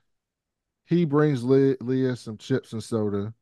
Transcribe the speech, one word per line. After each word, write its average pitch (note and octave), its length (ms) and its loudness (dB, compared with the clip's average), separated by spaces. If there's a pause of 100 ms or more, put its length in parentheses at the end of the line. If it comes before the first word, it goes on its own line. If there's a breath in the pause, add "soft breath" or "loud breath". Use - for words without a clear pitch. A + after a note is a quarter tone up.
(880)
He F3 180 2
brings D3 400 2
Le-, C3+ 360 4
Leah B2+ 360 -2
some A2 220 -14
chips - 340 -4
and A2 100 -8
soda. G#2 600 -2